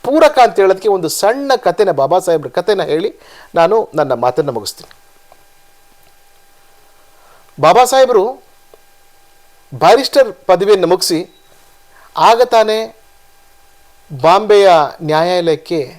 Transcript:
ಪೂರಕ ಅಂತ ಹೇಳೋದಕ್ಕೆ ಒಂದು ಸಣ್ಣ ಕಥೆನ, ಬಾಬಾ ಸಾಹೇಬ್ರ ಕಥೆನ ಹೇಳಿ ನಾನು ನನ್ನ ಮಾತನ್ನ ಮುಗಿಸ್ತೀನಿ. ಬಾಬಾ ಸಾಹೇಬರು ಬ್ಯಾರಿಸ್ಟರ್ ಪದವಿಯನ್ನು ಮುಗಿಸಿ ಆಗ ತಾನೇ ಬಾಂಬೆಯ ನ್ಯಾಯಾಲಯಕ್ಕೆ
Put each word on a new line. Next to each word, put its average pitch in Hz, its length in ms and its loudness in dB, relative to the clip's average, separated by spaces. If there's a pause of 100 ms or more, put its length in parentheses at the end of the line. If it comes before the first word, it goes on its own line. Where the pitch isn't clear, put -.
ಪೂರಕ 294 400 2
ಅಂತ 226 180 2
ಹೇಳೋದಕ್ಕೆ 190 280 0
ಒಂದು 185 200 -2
ಸಣ್ಣ 262 480 -4
ಕಥೆನ, 190 340 -2
ಬಾಬಾ 143 280 -2
ಸಾಹೇಬ್ರ 165 300 -4
ಕಥೆನ 180 340 -4
ಹೇಳಿ 160 280 -4 (440)
ನಾನು 175 220 2 (180)
ನನ್ನ 147 180 -2
ಮಾತನ್ನ 127 380 -4
ಮುಗಿಸ್ತೀನಿ. - 400 -14 (2750)
ಬಾಬಾ 185 240 4
ಸಾಹೇಬರು 247 400 2 (1500)
ಬ್ಯಾರಿಸ್ಟರ್ 240 540 2 (180)
ಪದವಿಯನ್ನು 190 400 2
ಮುಗಿಸಿ 175 320 -2 (1000)
ಆಗ 220 260 2
ತಾನೇ 220 340 0 (1500)
ಬಾಂಬೆಯ 196 460 4 (340)
ನ್ಯಾಯಾಲಯಕ್ಕೆ 165 760 -2 (200)